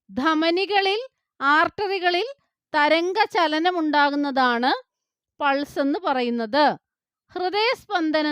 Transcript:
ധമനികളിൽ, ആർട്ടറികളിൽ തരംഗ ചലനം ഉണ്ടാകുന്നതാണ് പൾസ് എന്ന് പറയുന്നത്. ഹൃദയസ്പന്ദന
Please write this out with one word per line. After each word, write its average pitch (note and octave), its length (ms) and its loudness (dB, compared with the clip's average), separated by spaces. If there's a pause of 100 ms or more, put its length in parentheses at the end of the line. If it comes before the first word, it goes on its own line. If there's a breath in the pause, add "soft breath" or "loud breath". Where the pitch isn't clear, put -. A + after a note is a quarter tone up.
(200)
ധമനികളിൽ, F4+ 800 0 (400)
ആർട്ടറികളിൽ F4 880 0 (480)
തരംഗ E4 420 2 (160)
ചലനം E4 480 0
ഉണ്ടാകുന്നതാണ് C#4+ 880 0 (720)
പൾസ് C#4+ 440 -2
എന്ന് D4 220 0
പറയുന്നത്. B3 580 0 (680)
ഹൃദയസ്പന്ദന F4+ 960 -2